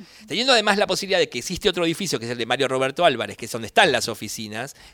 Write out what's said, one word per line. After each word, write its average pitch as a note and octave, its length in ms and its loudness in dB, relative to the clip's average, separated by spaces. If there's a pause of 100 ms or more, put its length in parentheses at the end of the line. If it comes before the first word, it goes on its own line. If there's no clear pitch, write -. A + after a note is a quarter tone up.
(280)
Teniendo B3 260 0
además G#3 240 4
la G3+ 80 2
posibilidad F#3 320 0
de D#3+ 100 2
que A#2+ 120 -8
existe F3+ 300 -2
otro F3 160 0
edificio, D#3+ 340 -2
que A2+ 60 -8
es A#2+ 60 -6
el A#2+ 60 -4
de A#2 80 -4
Mario B2+ 220 0
Roberto C3 360 0
Álvarez, A2+ 320 2
que A#2 100 -12
es - 60 -12
donde A2+ 140 -6
están F3 260 4
las A#2 180 0
oficinas, A2 680 -10 (180)